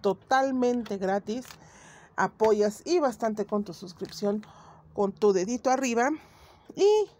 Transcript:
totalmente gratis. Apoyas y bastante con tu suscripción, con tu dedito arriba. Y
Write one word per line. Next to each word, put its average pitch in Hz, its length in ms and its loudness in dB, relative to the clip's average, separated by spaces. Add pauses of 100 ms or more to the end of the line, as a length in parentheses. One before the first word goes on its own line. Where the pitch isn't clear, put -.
totalmente 247 960 0
gratis. 202 480 -4 (720)
Apoyas 208 680 2
y 349 140 2
bastante 226 460 -2
con 208 180 -2
tu 180 100 -10
suscripción, 202 720 -6 (480)
con 202 180 -2
tu 208 200 4
dedito 233 400 0
arriba. 254 400 0 (640)
Y 381 120 4 (320)